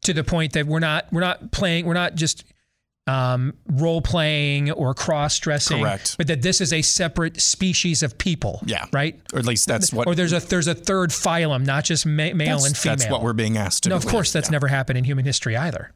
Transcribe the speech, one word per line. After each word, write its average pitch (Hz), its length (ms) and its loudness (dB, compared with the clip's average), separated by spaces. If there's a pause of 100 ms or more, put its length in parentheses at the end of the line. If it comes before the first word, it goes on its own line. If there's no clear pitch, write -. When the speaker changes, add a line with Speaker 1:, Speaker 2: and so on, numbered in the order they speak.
Speaker 1:
To 190 100 0
the 156 100 0
point 160 300 0
that 147 140 0
we're 156 120 0
not, 156 320 0
we're 165 80 0
not 180 320 -2
playing, 170 360 0
we're 170 80 0
not 175 180 0
just, 160 300 -2 (640)
um, 127 480 0 (120)
role 165 360 2
playing 147 680 2
or 131 220 0
cross 147 460 0
dressing, 143 420 0
Speaker 2:
Correct. 104 380 -2
Speaker 1:
but 165 80 0
that 139 160 0
this 185 180 2
is 165 100 0
a 160 120 2
separate 165 580 0
species 175 640 2
of 139 160 -4
people. 151 480 -2
Speaker 2:
Yeah. 104 260 -4
Speaker 1:
Right. 143 260 -2 (140)
Speaker 2:
Or 127 60 0
at 120 60 0
least 120 220 0
that's 113 240 0
what 113 160 0
Speaker 1:
Or 175 60 2
there's 170 180 2
a, 175 80 2
there's 170 280 0
a 170 80 0
third 190 340 0
phylum, 156 560 0
not 139 200 0
just 160 200 0
ma-, 156 300 0
male 151 220 2
Speaker 2:
That's, 139 100 2
Speaker 1:
and 143 100 0
female. - 200 0
Speaker 2:
that's 117 120 0
what 120 140 0
we're 117 100 0
being 110 240 0
asked 101 260 0
to 180 60 2
Speaker 1:
No, 185 60 2
of 175 80 0
Speaker 2:
believe. 220 80 -2
Speaker 1:
course, 214 200 2
that's 151 160 -2
Speaker 2:
Yeah. - 40 0
Speaker 1:
never 143 160 0
happened 135 320 0
in 123 60 0
human 135 200 0
history 123 320 -2
either. 139 380 -4